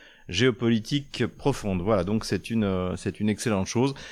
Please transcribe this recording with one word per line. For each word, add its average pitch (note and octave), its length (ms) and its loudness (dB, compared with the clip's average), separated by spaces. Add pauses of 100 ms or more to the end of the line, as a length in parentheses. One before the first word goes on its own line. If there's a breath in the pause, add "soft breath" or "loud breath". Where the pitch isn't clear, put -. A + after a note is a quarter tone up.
(280 loud breath)
géopolitique A#2 1000 0
profonde. G2+ 560 -2
Voilà, G2 200 4
donc G#2+ 220 0
c'est F#2+ 260 -2
une, A2+ 140 2
euh, F#2 320 0
c'est - 240 -6
une G#2 80 2
excellente G2+ 400 0
chose. C3+ 260 0 (180 loud breath)